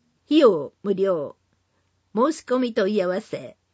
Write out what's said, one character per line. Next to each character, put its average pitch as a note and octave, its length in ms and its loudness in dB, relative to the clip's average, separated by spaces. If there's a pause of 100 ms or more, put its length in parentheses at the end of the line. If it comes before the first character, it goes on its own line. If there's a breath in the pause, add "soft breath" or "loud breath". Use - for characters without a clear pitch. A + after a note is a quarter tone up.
(260)
費 D4+ 140 2
用 F3+ 340 4 (100)
無 G3+ 100 -2
料。 F3+ 440 -2 (760)
申 C4+ 200 0
し - 100 -12
込 B3+ 160 -2
み A#3+ 140 -2
問 G#3+ 220 0
い G3 60 0
合 F3+ 60 0
わ F#3 140 -4
せ。 - 360 -14 (160)